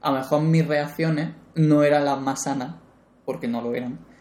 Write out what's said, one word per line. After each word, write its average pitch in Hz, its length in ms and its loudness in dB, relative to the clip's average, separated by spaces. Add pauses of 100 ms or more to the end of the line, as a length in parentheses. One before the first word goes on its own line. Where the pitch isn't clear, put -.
a 151 80 0
lo 135 80 0
mejor 147 240 0
mis 160 240 4
reacciones 151 640 -2 (240)
no 151 280 4
eran 147 220 4
las 139 160 0
más 135 220 -4
sanas, 139 340 -6 (480)
porque 127 240 -6
no 117 140 -4
lo 120 120 -4
eran. 123 240 -6 (220)